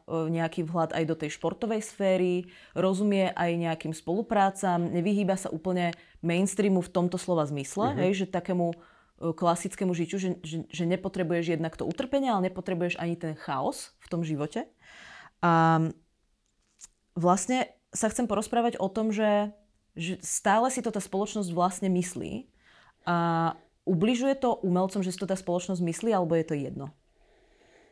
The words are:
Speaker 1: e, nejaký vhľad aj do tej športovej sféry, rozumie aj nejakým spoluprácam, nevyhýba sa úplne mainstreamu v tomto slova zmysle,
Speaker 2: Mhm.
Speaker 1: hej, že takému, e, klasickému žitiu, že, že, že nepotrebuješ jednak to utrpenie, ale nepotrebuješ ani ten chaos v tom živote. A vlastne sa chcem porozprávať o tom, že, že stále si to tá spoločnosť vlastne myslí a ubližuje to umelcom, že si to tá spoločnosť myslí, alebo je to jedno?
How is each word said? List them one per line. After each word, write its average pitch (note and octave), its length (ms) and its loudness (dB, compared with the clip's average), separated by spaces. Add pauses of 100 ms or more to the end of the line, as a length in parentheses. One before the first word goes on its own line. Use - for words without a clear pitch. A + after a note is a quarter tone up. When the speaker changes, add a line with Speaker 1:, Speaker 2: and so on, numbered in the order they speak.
Speaker 1:
e, D#3+ 320 -2
nejaký E3 320 -2
vhľad E3 240 0
aj E3 160 0
do D#3+ 80 0
tej D#3 160 -6
športovej G#3 500 -4
sféry, F#3 540 2 (400)
rozumie F#3+ 560 4
aj F3 220 0
nejakým E3 400 -2
spoluprácam, G3 920 2
nevyhýba F#3+ 520 2
sa - 100 -8
úplne F3 480 -2 (260)
mainstreamu F#3+ 600 2
v F3+ 80 -8
tomto F3 240 0
slova E3+ 320 0
zmysle, D3 480 -2
Speaker 2:
Mhm. - 60 -2
Speaker 1:
hej, F3+ 160 4
že F#3+ 100 -2
takému, F3 480 0
e, - 20 -12 (540)
klasickému F3 640 0
žitiu, E3+ 240 -2
že, F#3 100 0 (140)
že, D#3+ 240 -8
že E3+ 220 -6
nepotrebuješ F3 680 0
jednak D#3+ 240 -4
to - 80 -4
utrpenie, C4+ 400 -2
ale F#3+ 240 0
nepotrebuješ F3+ 480 -4
ani E3+ 160 -2
ten D#3+ 220 -6
chaos D3 600 -6
v - 100 -20
tom E3+ 140 -2
živote. D#3 440 -4 (720)
A E3 480 6 (1300)
vlastne G3 520 2 (240)
sa - 180 -2
chcem A#3 200 -2
porozprávať A#3 500 0
o F#3+ 100 0
tom, A3 220 -2
že, G#3 400 2 (460)
že E3+ 240 -6
stále A3 480 2
si B3+ 160 -4
to A3+ 80 -2
tá G#3 80 -4
spoločnosť G3 500 -4
vlastne F3+ 400 0
myslí F3+ 560 -2 (580)
a F3 120 0 (680)
ubližuje A#3+ 540 2
to B3+ 240 0
umelcom, F#3+ 400 0
že F#3 100 -2
si F3+ 80 -8
to G3 80 -6
tá F#3+ 80 0
spoločnosť F3+ 460 -2
myslí, F3 320 -2
alebo E3+ 240 2
je D#3+ 80 2
to D#3+ 100 -4
jedno? C#3 380 -8 (1000)